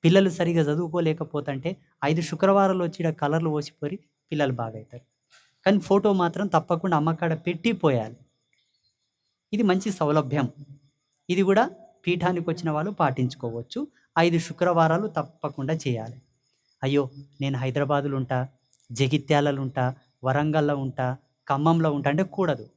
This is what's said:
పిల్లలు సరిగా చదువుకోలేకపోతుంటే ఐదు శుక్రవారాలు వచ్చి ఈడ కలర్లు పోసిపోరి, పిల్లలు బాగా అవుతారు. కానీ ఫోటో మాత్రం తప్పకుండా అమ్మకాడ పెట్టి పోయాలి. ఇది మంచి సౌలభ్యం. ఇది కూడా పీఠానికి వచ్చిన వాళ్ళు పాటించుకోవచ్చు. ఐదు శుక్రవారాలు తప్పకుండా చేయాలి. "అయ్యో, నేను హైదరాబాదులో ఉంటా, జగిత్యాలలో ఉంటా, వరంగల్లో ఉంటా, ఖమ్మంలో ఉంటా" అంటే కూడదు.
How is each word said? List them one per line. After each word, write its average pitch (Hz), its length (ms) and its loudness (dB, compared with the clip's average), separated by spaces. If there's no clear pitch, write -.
పిల్లలు 190 260 6
సరిగా 170 320 0
చదువుకోలేకపోతుంటే 156 1120 -2
ఐదు 160 160 2
శుక్రవారాలు 190 640 2
వచ్చి 170 160 -6
ఈడ 165 100 0
కలర్లు 156 400 -2
పోసిపోరి, 151 480 -6
పిల్లలు 147 220 0
బాగా 113 240 -6
అవుతారు. 110 260 -18
కానీ 202 120 4
ఫోటో 196 340 2
మాత్రం 180 340 0
తప్పకుండా 170 500 0
అమ్మకాడ 160 500 0
పెట్టి 175 260 -2
పోయాలి. 123 440 0
ఇది 208 100 0
మంచి 190 280 2
సౌలభ్యం. 147 580 0
ఇది 180 120 2
కూడా 196 280 4
పీఠానికి 175 440 0
వచ్చిన 165 200 -2
వాళ్ళు 156 200 -2
పాటించుకోవచ్చు. 127 960 -2
ఐదు 165 200 4
శుక్రవారాలు 175 720 2
తప్పకుండా 147 640 -6
చేయాలి. 117 480 -6
"అయ్యో, 139 280 0
నేను 139 180 -2
హైదరాబాదులో 139 580 -2
ఉంటా, 131 320 -2
జగిత్యాలలో 143 680 0
ఉంటా, 127 320 -2
వరంగల్లో 147 520 0
ఉంటా, 131 400 -4
ఖమ్మంలో 156 440 2
ఉంటా" 143 180 0
అంటే 156 120 0
కూడదు. 160 540 -4